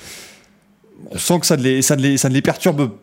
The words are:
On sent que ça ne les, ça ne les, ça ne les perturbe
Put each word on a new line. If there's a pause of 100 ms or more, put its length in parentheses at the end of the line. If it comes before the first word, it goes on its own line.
(1120)
On
sent
que
ça
ne
les,
ça
ne
les,
ça
ne
les
perturbe (120)